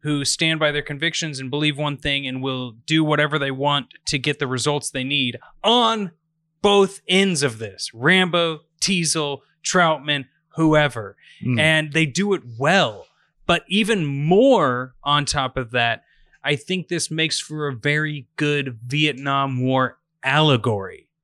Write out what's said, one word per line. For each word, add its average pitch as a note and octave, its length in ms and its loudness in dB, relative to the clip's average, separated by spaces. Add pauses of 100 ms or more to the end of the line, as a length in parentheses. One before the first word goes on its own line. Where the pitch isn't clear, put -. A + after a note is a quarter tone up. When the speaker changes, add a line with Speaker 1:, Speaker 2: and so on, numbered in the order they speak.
Speaker 1:
who D3 200 -2
stand D#3+ 380 0
by D3+ 100 2
their D3 100 -4
convictions D3+ 600 -6
and C3 80 -8
believe D3 280 0
one D3 200 -4
thing C#3 280 -4
and C3 160 -6
will B2+ 300 -6 (140)
do D#3 180 2
whatever D3+ 340 0
they C#3 140 -2
want C#3 360 -2 (180)
to D3+ 120 -4
get C#3+ 220 -4
the C#3 80 -2
results C3 420 -2
they C3 140 -6
need C3 340 -4 (260)
on A3+ 480 2 (500)
both G3+ 480 4
ends F#3 340 2
of A2+ 160 -2
this. G2+ 340 -10
Rambo, E3 680 2 (180)
Teasel, D#3+ 600 0 (260)
Troutman, D3+ 600 2 (300)
whoever. D3 600 2 (280)
Speaker 2:
Mm. B2+ 140 0
Speaker 1:
And D#3 340 2
they D#3+ 120 2
do F#3+ 280 -2
it E3 80 -2 (160)
well. C#3 500 0 (380)
But E3+ 220 0
even G3+ 380 0
more D3 1000 2
on C#3+ 220 2
top C3 320 -4
of A#2 140 -6
that, A#2 320 0 (420)
I D3 100 0
think F#3 320 -6
this E3+ 240 -4
makes D#3+ 300 -2
for D3+ 260 -8
a C3+ 80 -6
very D3 600 -4
good C#3+ 480 -2
Vietnam C#3 760 0
War B2+ 360 0 (260)
allegory. B2+ 880 0 (140)